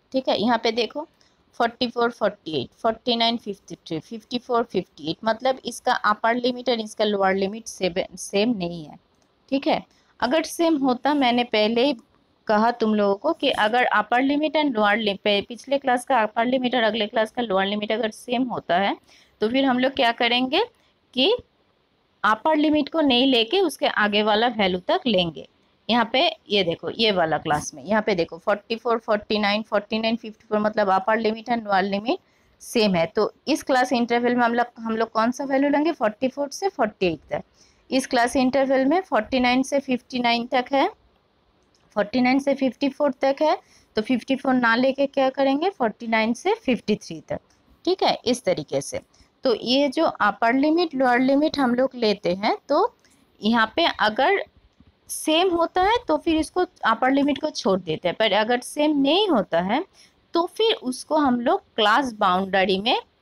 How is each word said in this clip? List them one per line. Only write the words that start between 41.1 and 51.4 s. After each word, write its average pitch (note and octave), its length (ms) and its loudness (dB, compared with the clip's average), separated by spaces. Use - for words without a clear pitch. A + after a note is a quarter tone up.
फ़ोर्टी G#3 240 0
नाइन B3+ 180 2
से C#4 160 0
फ़िफ़्टी C4+ 360 -2
फ़ोर C#4+ 300 -2
तक C#4 220 0
है, D#4 140 2
तो A3 60 -2
फ़िफ़्टी B3+ 340 -2
फ़ोर C4 180 0
ना A#3 220 2
लेके C4 320 2
क्या C4+ 220 0
करेंगे? C#4 400 0
फ़ोर्टी A#3 380 -4
नाइन A3+ 260 0
से G4 220 -2
फ़िफ़्टी G#3+ 400 -2
थ्री D#3+ 260 -12
तक। - 180 -10
ठीक F#4 180 0
है, C4 220 2
इस A#3+ 200 -2
तरीके D#3+ 380 -2
से। - 180 -10
तो B3+ 120 2
ये C4+ 340 0
जो D#4 140 0
upper A3+ 500 0
limit, D#4 400 0
lower B3+ 260 2
limit C#4 380 2